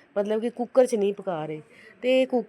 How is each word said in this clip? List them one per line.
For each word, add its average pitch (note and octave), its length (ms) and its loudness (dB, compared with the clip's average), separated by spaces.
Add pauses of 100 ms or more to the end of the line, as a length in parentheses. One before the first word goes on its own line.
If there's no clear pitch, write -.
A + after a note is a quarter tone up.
(160)
ਮਤਲਬ G#3 240 -2
ਕਿ A#3 100 -4
ਕੁੱਕਰ A#3+ 360 2
'ਚ A#3 80 -4
ਨਹੀਂ G3+ 200 2
ਪਕਾ F3 300 -6
ਰਹੇ। D#3 180 -10 (400)
ਤੇ C4 240 4
ਕੁ-, B3 220 0